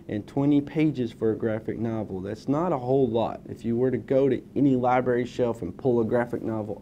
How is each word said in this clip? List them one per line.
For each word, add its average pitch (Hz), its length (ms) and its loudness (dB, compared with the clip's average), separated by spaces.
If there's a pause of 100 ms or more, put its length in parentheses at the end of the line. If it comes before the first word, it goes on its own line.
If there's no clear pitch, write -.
and 107 180 -4
twenty 143 340 2
pages 143 520 0
for 110 220 0
a - 20 -4
graphic 110 420 -2
novel. 110 440 -4
That's 101 260 -8
not 160 240 0
a 147 60 0
whole 127 300 2
lot. 110 400 -2
If - 160 -14
you 117 120 -2
were 127 160 2
to 123 60 0
go 135 300 2
to 123 140 0 (140)
any 135 200 4
library 123 500 2
shelf 120 360 -2
and - 160 -8
pull 120 220 2
a 113 60 2
graphic 120 360 0
novel 107 400 -6